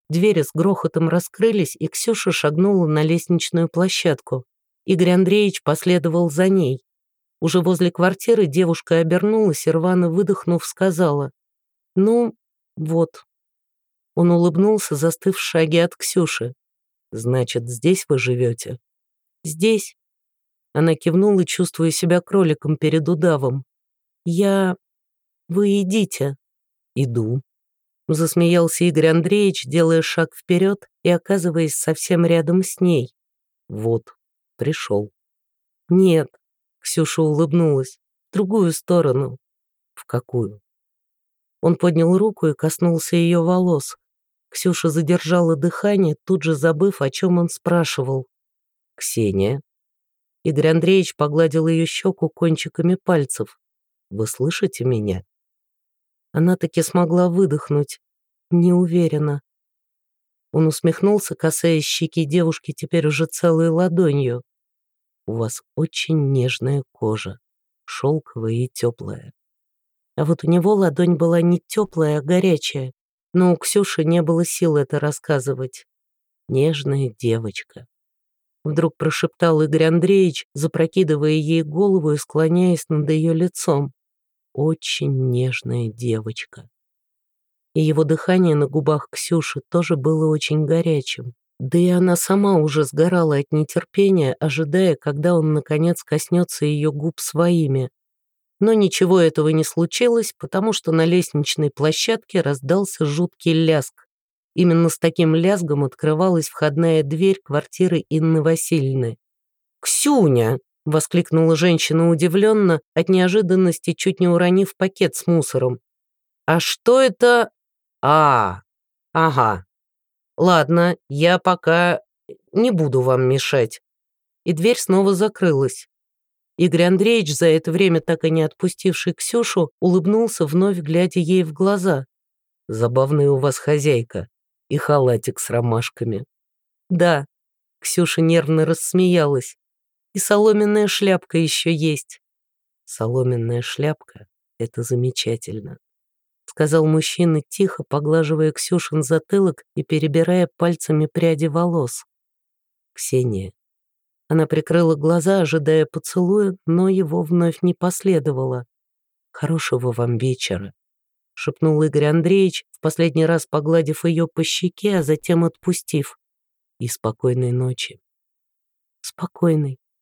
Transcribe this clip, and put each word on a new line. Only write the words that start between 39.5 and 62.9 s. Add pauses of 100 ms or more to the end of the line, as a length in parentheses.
«В
какую?» (1000)
Он
поднял
руку
и
коснулся
ее
волос. (520)
Ксюша
задержала
дыхание, (100)
тут
же
забыв,
о
чем
он
спрашивал. (680)
«Ксения?» (840)
Игорь
Андреевич
погладил
ее
щеку
кончиками
пальцев. (500)
«Вы
слышите
меня?» (1080)
Она
таки
смогла
выдохнуть. (500)
«Не
уверена». (1080)
Он
усмехнулся,
касаясь
щеки
девушки
теперь